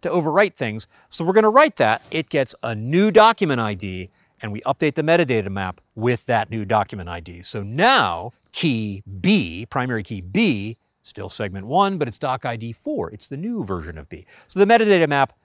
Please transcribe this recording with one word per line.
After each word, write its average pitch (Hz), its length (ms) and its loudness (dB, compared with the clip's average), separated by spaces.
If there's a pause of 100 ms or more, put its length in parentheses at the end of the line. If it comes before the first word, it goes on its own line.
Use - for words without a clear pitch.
to - 80 -4
overwrite 165 460 2
things. 110 340 -6 (200)
So - 160 -8
we're 175 80 0
gonna 214 160 6
write 277 280 6
that. 110 340 2
It 160 200 -4
gets 139 340 -2
a 117 100 -2
new 156 380 0
document 208 480 4
I 107 140 -2
D, 92 360 -10 (320)
and 110 80 -8
we 104 120 -10
update 143 340 0
the 160 60 -2
metadata 143 460 2
map 95 320 -6 (140)
with 117 320 -2
that 117 240 0
new 110 140 -6
document 98 440 -2
I 85 120 -10
D. 87 220 -18
So 104 200 -8
now 117 680 0 (180)
key 110 540 -2 (160)
B, 95 500 0
primary 127 320 -4
key 101 180 -10
B, 110 560 -2 (260)
still 98 280 -14
segment 98 360 -8
one, 190 300 0
but 147 120 -2
it's 110 100 -14
doc 131 260 -6
I 139 120 -6
D 117 160 -10
four. 247 380 -8
It's - 180 -18
the 139 80 -10
new 196 280 -6
version 87 320 -8
of 73 120 -16
B. - 180 -18 (200)
So - 120 -8
the 196 80 6
metadata 208 420 6
map 139 240 2 (120)